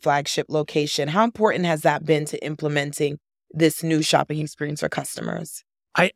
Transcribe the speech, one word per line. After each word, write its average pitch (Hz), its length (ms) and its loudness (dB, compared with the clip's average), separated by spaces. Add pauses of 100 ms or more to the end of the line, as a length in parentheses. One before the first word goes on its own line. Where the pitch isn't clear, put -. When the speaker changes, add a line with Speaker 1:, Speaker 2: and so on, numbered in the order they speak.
Speaker 1:
flagship 143 480 0
location. 151 600 0
How 185 160 2
important 214 420 0
has 156 160 0
that 151 220 2
been 151 220 2
to - 180 -8
implementing 147 760 -2 (320)
this 156 320 2
new 160 200 2
shopping 151 380 0
experience 151 400 -6
for 151 80 -2
customers? - 760 -6 (320)
Speaker 2:
I, 180 220 4